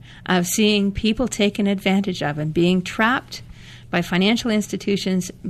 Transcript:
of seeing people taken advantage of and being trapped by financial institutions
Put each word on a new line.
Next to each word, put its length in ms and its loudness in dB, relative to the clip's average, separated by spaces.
of 200 2
seeing 460 2
people 380 0
taken 380 0
advantage 540 0
of 160 -4
and 160 -4
being 280 4
trapped 600 -2
by 120 0
financial 500 2
institutions 800 -2